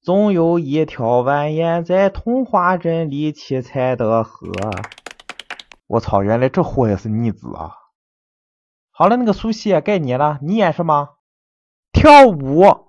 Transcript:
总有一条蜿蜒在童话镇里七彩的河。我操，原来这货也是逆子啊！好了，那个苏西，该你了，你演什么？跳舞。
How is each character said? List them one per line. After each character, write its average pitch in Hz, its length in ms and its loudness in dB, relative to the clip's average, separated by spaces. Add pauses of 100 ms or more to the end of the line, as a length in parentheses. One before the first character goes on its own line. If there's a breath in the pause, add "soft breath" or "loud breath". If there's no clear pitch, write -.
总 202 300 0
有 170 260 2
一 156 280 -2
条 123 380 -2
蜿 147 260 -2
蜒 165 340 -2
在 190 260 0
童 240 360 -4
话 180 320 0
镇 165 320 -4
里 151 240 -6
七 131 280 -8
彩 127 340 -4
的 113 280 0
河。 - 260 -14 (1400)
我 113 120 -2
操， 98 240 -2
原 110 160 0
来 131 100 0
这 175 140 -2
货 127 260 -2
也 101 60 0
是 110 140 -10
逆 110 220 -4
子 - 220 -14
啊！ 80 200 -16 (1200)
好 170 160 0
了， 233 100 2
那 247 80 -2
个 208 80 0
苏 226 180 -4
西， 202 300 -2
该 202 180 -2
你 127 140 -4
了， 147 280 -2
你 170 140 -4
演 185 180 0
什 170 120 -4
么？ 147 240 0 (840)
跳 294 340 8
舞。 151 380 2 (240)